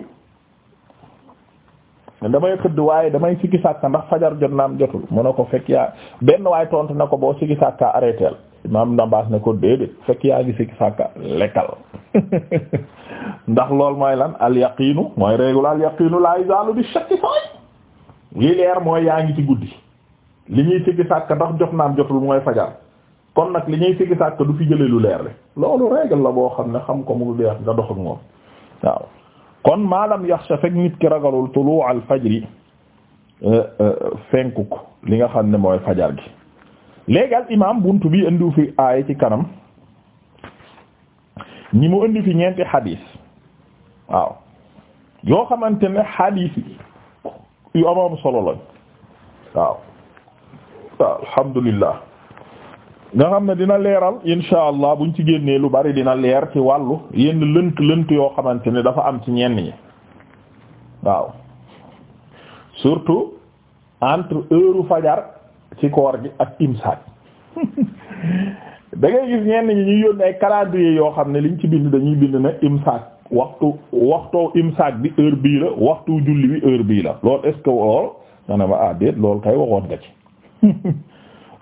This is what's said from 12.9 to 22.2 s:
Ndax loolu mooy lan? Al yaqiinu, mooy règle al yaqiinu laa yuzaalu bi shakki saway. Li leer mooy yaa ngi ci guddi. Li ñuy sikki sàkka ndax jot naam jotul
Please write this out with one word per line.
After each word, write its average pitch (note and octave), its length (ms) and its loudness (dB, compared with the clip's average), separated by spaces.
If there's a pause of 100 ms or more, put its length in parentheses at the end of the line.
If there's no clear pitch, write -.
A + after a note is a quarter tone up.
Ndax B2 240 2
loolu C#3 260 2
mooy C3+ 180 2
lan? C#3+ 240 -2
Al B2 180 2
yaqiinu, C3 600 0
mooy G#2+ 200 2
règle C3 300 2
al D3+ 140 0
yaqiinu E3 380 0
laa F3 180 4
yuzaalu G3 360 0
bi A3+ 100 -2
shakki F4 340 -2
saway. D5+ 240 -2 (960)
Li C3 200 4
leer F3+ 300 2
mooy E3 200 0
yaa D#3+ 180 2
ngi D#3 120 -2
ci D#3+ 80 -2
guddi. B2+ 300 -2 (760)
Li B2+ 140 2
ñuy F3+ 220 0
sikki F3 240 0
sàkka D#3 260 0
ndax D#3+ 240 -2
jot D#3+ 140 0
naam C#3+ 240 0
jotul C3+ 240 0